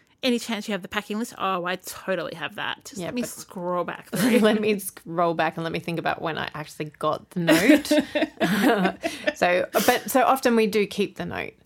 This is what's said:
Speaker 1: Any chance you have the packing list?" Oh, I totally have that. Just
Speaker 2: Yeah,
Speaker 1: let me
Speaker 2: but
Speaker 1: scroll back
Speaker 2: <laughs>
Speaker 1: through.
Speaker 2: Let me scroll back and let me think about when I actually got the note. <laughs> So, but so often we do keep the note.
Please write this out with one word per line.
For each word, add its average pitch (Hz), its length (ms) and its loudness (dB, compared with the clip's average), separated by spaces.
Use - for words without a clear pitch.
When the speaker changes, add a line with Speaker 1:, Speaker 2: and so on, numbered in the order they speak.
Speaker 1:
Any 247 160 2
chance 208 300 -6
you 226 40 -4
have 190 80 -2
the 190 80 -12
packing 208 300 -4
list?" 240 180 -6
Oh, 185 300 -2
I 180 100 -2
totally - 580 -6
have 156 200 -8
that. - 320 -8
Just - 120 -18
Speaker 2:
Yeah, 170 100 -6
Speaker 1:
let 160 60 -8
me 247 60 -2
Speaker 2:
but 226 80 -4
Speaker 1:
scroll 175 560 -6
back - 260 -12
Speaker 2:
<laughs> - 20 -8
Speaker 1:
through. 220 260 4
Speaker 2:
Let 214 200 6
me 214 200 0
scroll 170 560 -2
back 165 240 0
and 165 60 -4
let 165 100 -4
me 170 60 -6
think 170 180 -6
about 160 240 -2
when 160 160 -4
I 131 160 -4
actually 151 440 -10
got - 320 -2
the 185 100 -6
note. 226 520 4
<laughs> 240 1400 0
So, 180 380 2
but 226 380 2
so 262 140 4
often 254 320 4
we 220 100 4
do 208 200 2
keep - 300 -4
the 180 80 -8
note. 90 300 -6